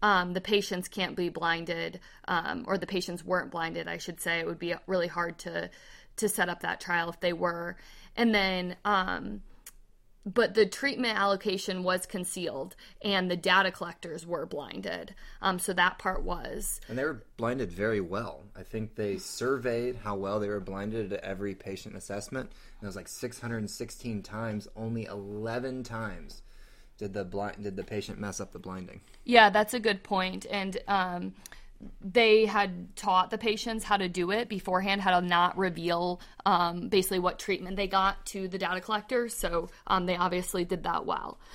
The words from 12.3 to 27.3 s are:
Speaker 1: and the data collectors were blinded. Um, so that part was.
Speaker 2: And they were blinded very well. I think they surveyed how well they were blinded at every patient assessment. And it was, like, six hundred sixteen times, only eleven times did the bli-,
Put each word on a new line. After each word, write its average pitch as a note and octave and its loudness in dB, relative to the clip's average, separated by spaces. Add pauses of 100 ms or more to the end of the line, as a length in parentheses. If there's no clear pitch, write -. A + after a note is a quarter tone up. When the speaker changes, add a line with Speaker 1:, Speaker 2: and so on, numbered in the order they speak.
Speaker 1:
and F#3+ 2
the F3+ 2
data F#3 6
collectors E3+ -8
were E3 -4
blinded. D3 -8 (260)
Um, F3+ 2
so F#3 -2
that F3+ 4
part F#3 -2
was. F3 -4
Speaker 2:
And A#2 -8
they C3+ 0
were C#3 -4 (140)
blinded A#2 -2
very G#2 0
well. F2 -6 (120)
I G2 -14
think A2 -6
they G2+ -2
surveyed B2 -2
how G#2 -4
well G2 -2
they G2+ 0
were G#2 -2
blinded G2 -4
at G2 -4
every G2 -4
patient G2 -10
assessment. G#2 -8
And - -18
it - -10
was, F#2+ -8
like, F2 -10
six - -10
hundred A#2 -4
sixteen A2 -8
times, G#2+ -6
only A2+ -4
eleven A2+ -6
times A2 -8 (560)
did G2+ -6
the G2+ -2
bli-, G2 -6